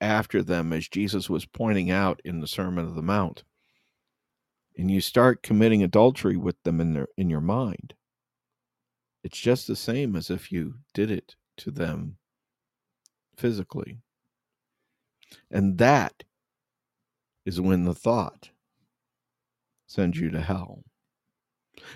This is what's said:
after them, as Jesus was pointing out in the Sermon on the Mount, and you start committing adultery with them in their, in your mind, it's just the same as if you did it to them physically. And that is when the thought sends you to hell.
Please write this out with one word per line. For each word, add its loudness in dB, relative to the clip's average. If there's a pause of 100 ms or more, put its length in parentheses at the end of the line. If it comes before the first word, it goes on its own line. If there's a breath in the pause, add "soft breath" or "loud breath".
after 0
them, 0
as -4
Jesus -4
was -4
pointing 0
out 0
in -8
the -8
Sermon -4
on -8
the -6
Mount, -2 (1300)
and 0
you 4
start 4
committing 4
adultery 4
with -4
them 0
in 2
their, -4
in 0
your -2
mind, -4 (1300)
it's -12
just 0
the -4
same -2
as -6
if -8
you -6 (140)
did 0
it -8 (220)
to -12
them -6 (1200)
physically. -6 (1500 soft breath)
And 0
that 2 (1200)
is -6
when 4
the 0
thought -2 (1400)
sends -2
you -2
to -4
hell. -6 (1120 loud breath)